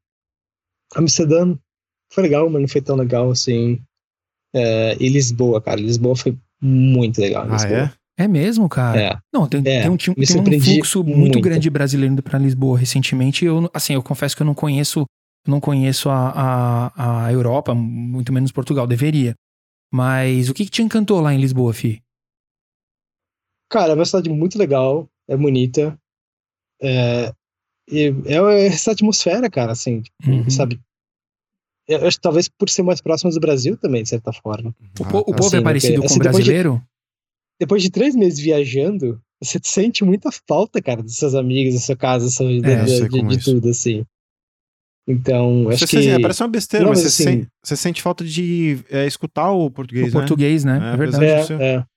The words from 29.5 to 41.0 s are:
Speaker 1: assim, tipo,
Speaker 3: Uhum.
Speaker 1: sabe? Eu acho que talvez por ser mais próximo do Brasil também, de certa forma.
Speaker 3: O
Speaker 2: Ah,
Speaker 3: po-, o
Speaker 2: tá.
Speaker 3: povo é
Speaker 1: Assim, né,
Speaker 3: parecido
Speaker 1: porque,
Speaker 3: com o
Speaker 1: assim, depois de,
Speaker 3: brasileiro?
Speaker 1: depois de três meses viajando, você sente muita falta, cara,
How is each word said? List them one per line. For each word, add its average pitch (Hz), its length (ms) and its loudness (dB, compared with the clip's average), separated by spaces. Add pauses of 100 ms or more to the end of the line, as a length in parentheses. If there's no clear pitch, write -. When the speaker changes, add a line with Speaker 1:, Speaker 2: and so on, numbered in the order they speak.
Speaker 1:
assim, 117 280 -6
tipo, - 140 -20 (160)
Speaker 3:
Uhum. 123 180 0
Speaker 1:
sabe? 131 300 -2 (1080)
Eu 156 200 0
acho 175 100 0
que - 60 -20
talvez 170 240 2
por - 220 -4
ser - 140 -2
mais 180 180 0
próximo 160 300 -2
do 160 80 -2
Brasil 151 380 0
também, 127 260 -2
de 113 60 -8
certa 110 240 -6
forma. 110 400 -10 (260)
Speaker 3:
O 175 40 -4
Speaker 2:
Ah, 98 60 -6
Speaker 3:
po-, 196 100 0
o 208 60 -2
Speaker 2:
tá. 196 100 -2
Speaker 3:
povo 180 80 2
é 202 40 4
Speaker 1:
Assim, 180 100 0
né, - 60 2
Speaker 3:
parecido 131 320 2
Speaker 1:
porque, 139 40 2
Speaker 3:
com 135 40 0
o - 40 -2
Speaker 1:
assim, 131 120 2
depois 127 260 4
de, - 60 4
Speaker 3:
brasileiro? 156 320 0 (760)
Speaker 1:
depois 180 240 0
de 185 80 0
três 262 240 0
meses 175 240 2
viajando, 143 840 -2 (200)
você 185 220 -6
sente 214 400 0
muita 196 260 2 (180)
falta, 165 340 -2
cara, 117 220 -4